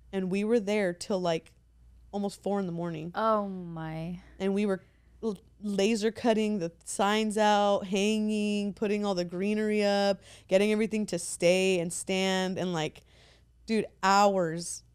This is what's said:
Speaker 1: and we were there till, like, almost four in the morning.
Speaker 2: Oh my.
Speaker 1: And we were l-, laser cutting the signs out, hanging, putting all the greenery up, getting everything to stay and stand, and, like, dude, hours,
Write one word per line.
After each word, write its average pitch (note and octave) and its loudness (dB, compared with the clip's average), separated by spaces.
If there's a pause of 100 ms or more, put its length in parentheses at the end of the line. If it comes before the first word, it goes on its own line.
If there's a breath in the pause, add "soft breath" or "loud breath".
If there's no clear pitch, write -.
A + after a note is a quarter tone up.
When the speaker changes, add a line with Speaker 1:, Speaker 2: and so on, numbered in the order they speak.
(120)
Speaker 1:
and F#3 -2
we G3 0
were A#3 2
there G3+ 0
till, F#3 -2
like, E3+ -2 (600)
almost G3+ -6
four G3+ -2
in G3 -2
the E3+ -6
morning. E3+ -8
Speaker 2:
Oh G#3+ 0
my. E3+ -8 (180)
Speaker 1:
And G3 0
we G3+ 2
were F#3+ -2 (420 soft breath)
l-, G#3+ -4 (260)
laser G#3 0
cutting G#3+ 0
the E3+ -4 (120)
signs G#3+ 0
out, G#3 4
hanging, G#3 0
putting G#3 -2
all G3+ 0
the F3 -2
greenery G#3 0
up, G3+ 2 (280 loud breath)
getting G3+ 4
everything G#3+ 0
to F3 -4
stay F#3 2
and E3+ -4
stand, F#3+ -2
and, F3+ -4
like, D#3 -4 (640 soft breath)
dude, A3 0 (160)
hours, F#3+ 4 (120)